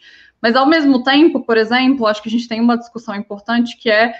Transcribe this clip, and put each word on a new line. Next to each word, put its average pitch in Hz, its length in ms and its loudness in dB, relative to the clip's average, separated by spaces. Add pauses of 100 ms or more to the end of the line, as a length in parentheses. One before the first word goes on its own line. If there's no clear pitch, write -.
(420)
Mas, 226 120 2
ao 262 120 2
mesmo 285 360 2
tempo, 285 380 2
por 226 160 -2
exemplo, 240 500 0
acho 208 160 -2
que 226 60 -14
a - 20 -8
gente 233 160 -2
tem 226 140 -6
uma 233 160 2
discussão 226 380 -12
importante, 226 640 -6
que 240 100 -6
é 220 320 2